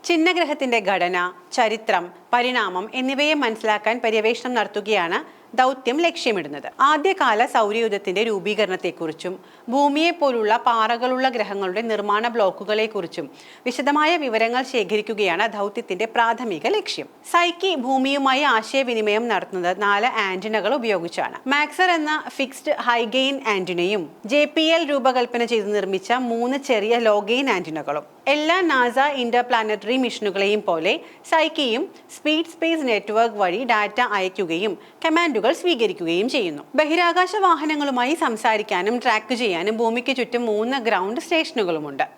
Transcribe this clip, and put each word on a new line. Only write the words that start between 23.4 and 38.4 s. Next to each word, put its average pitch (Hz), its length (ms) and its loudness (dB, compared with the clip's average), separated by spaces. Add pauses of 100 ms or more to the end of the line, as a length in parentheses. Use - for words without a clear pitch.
ആന്റിനയും 180 640 -2 (160)
ജെ 294 200 4 (100)
പി 320 60 2
എൽ 320 300 2
രൂപകൽപ്പന 247 540 0
ചെയ്ത് 208 300 -2
നിർമ്മിച്ച 190 360 -2 (200)
മൂന്ന് 240 260 -2
ചെറിയ 233 400 2
ലോ 214 220 4
ഗെയിൻ 247 300 0
ആന്റിനകളും. 156 540 -2 (240)
എല്ലാ 311 340 2
നാസ 254 360 2 (160)
ഇന്റർപ്ലാനറ്ററി 240 840 0
മിഷനുകളെയും 208 680 0
പോലെ 180 320 0 (320)
സൈക്കിയും 311 520 0 (340)
സ്പീഡ് 311 360 -2
സ്പേസ് 330 340 -2
നെറ്റ്വർക്ക് 214 480 2
വഴി 196 280 0
ഡാറ്റ 214 380 0
അയക്കുകയും 190 760 -2 (280)
കമാൻഡുകൾ 311 480 2
സ്വീകരിക്കുകയും 208 760 0
ചെയ്യുന്നു. 170 340 -4 (120)
ബഹിരാകാശ 339 600 2
വാഹനങ്ങളുമായി 294 800 0
സംസാരിക്കാനും 220 880 0